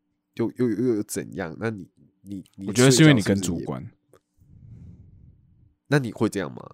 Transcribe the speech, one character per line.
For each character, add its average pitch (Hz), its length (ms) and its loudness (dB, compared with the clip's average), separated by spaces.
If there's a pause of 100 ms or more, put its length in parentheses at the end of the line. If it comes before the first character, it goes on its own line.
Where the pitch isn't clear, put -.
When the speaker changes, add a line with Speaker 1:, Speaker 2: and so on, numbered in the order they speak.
(340)
Speaker 1:
又， 113 220 -2
又， 123 120 0
又， 113 280 0
又 104 80 -2
怎 62 320 -8
样， 85 240 -8
那 113 100 -4
你， 95 180 -12 (340)
你， - 220 -14 (120)
你 98 100 -12
Speaker 2:
我 104 60 -6
觉 123 120 4
得 131 60 8
是 143 120 6
因 156 60 10
为 143 60 8
你 107 80 2
跟 98 180 2
主 90 200 -4
管。 64 200 -8
Speaker 1:
睡 - 80 -14
觉 - 60 -20
是 - 160 -20
不 - 60 -20
是 - 20 -20
也 - 20 -20 (1700)
那 147 140 2
你 117 100 -6
会 110 180 0
这 98 120 -4
样 69 120 -8
吗？ - 80 -14 (140)